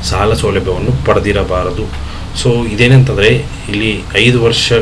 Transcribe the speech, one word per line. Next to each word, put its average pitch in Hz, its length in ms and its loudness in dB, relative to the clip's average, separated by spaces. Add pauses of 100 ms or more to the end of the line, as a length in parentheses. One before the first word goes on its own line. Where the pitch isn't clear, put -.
ಸಾಲ 101 300 0
ಸೌಲಭ್ಯವನ್ನು 98 720 -2
ಪಡೆದಿರಬಾರದು. 95 760 0 (600)
So 120 260 0
ಇದೇನಂತಂದ್ರೆ 113 600 4 (400)
ಇಲ್ಲಿ 104 320 -2 (140)
ಐದು 117 280 4
ವರ್ಷ 117 380 2